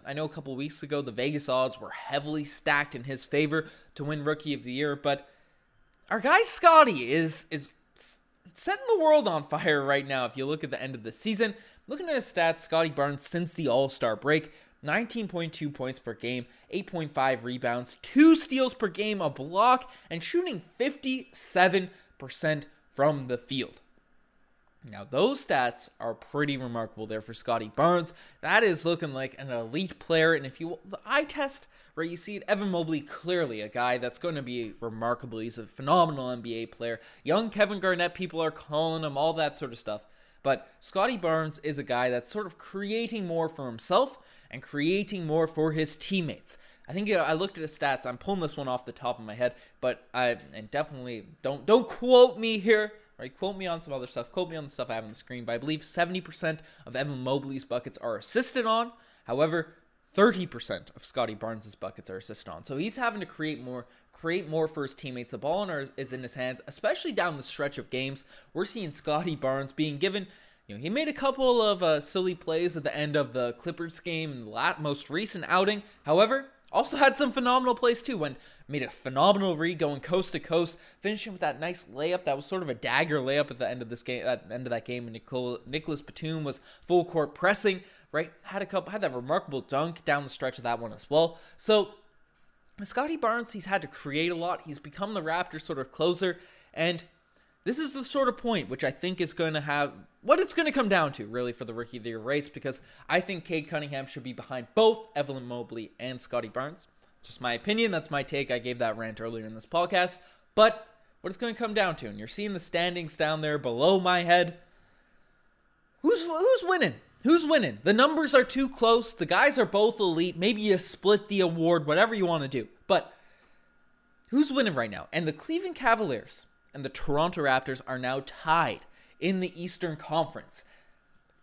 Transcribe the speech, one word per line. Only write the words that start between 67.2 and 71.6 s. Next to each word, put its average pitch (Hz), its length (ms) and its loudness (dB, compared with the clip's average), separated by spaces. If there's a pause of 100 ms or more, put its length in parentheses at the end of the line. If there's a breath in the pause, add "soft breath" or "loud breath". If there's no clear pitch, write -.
the 135 60 -10
stretch - 340 -4
of 123 140 -10
games. 135 340 -6 (300 loud breath)
We're 180 100 -2
seeing 196 280 -6
Scottie 156 440 -2
Barnes 135 360 -2
being 151 260 -2
given, 190 280 -2 (400 soft breath)
you 101 80 -14
know, 110 60 -12
he 156 100 -4
made 294 180 0
a 294 60 -2
couple 262 480 4